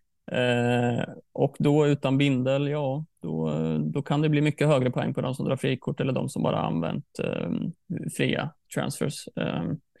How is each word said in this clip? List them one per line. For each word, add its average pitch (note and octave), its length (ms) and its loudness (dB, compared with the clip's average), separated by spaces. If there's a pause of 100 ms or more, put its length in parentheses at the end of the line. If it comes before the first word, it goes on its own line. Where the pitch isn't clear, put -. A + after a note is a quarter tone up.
(320)
Eh, A#2+ 720 2 (300)
och C3+ 260 0
då D3 280 4
utan C3+ 300 2
bindel, C#3 500 2
ja, D3 380 -2 (160)
då, - 300 -2 (280)
då D2+ 220 -2
kan D3 200 0
det D#3 80 2
bli D3 120 4
mycket D3+ 260 2
högre B2+ 240 4
poäng C3 220 -2
på - 80 -4
de C3 140 -2
som - 100 -4
drar C#3 100 0
frikort C3+ 440 -2
eller B2+ 140 0
de C3 160 -2
som - 140 -4
bara - 160 2
använt, - 600 -2
eh, - 300 -2 (680)
fria C#3+ 360 0 (220)
transfers. - 600 -4
Eh, - 280 -2 (380)